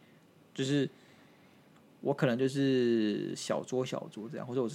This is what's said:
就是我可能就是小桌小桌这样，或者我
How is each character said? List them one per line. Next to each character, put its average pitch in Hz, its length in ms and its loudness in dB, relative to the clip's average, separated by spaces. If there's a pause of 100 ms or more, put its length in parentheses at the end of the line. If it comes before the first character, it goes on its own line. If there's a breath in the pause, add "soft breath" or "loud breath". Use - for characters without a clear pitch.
(540 soft breath)
就 135 100 -2
是 143 240 2 (1120 soft breath)
我 139 140 0
可 - 100 2
能 123 140 2
就 131 100 2
是 117 840 2
小 - 300 -2
桌 127 200 -2
小 127 260 -6
桌 110 200 -12
这 151 80 -10
样， - 80 -8
或 123 80 -8
者 131 80 0
我 113 120 -2